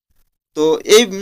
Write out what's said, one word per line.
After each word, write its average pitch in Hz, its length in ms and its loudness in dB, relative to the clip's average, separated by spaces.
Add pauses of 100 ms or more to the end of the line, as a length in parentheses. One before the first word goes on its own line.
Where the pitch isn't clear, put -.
(560)
তো 151 80 -4 (140)
এই 220 260 2 (180)